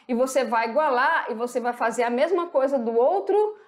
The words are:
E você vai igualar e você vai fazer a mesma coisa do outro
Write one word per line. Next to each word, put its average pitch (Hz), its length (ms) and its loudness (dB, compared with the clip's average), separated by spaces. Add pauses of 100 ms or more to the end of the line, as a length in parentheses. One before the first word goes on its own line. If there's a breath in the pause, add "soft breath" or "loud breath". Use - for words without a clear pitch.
E 247 80 -2
você 262 280 0
vai 226 260 0
igualar 285 600 0
e 233 60 -6
você 240 240 -6
vai 233 140 -2
fazer 233 300 -2
a 240 60 0
mesma 339 380 0
coisa 277 320 0
do 226 180 -2
outro 392 580 2 (120)